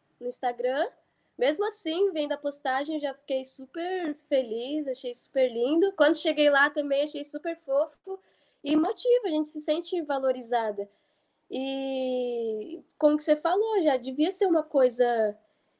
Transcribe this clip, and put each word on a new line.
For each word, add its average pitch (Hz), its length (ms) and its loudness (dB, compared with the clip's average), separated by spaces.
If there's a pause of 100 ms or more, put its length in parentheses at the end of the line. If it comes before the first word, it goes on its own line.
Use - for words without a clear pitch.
(200)
no 247 80 -8
Instagram. 247 580 -2 (520)
Mesmo 302 280 2
assim, 381 460 -2
vendo 294 220 -2
a 285 40 -4
postagem, 285 640 -4
já 277 140 -4
fiquei 262 320 -6
super 339 680 -6 (120)
feliz, 262 600 -2
achei 247 280 -8
super 262 340 0
lindo. 302 440 2
Quando 311 220 6
cheguei 302 340 4
lá 285 200 6
também, 285 340 -2
achei 294 200 -8
super 311 340 -8
fofo. 311 600 -4 (440)
E 285 120 2
motiva, 440 520 2
a 339 40 0
gente 302 180 0
se 302 120 -10
sente 339 400 -2
valorizada. 240 840 -2 (680)
E 254 1300 -4 (140)
como 302 180 4
que 302 80 -2
você 302 120 4
falou, 392 480 0
já 285 120 4
devia 262 360 0
ser 392 160 0
uma 320 160 2
coisa 240 720 2 (420)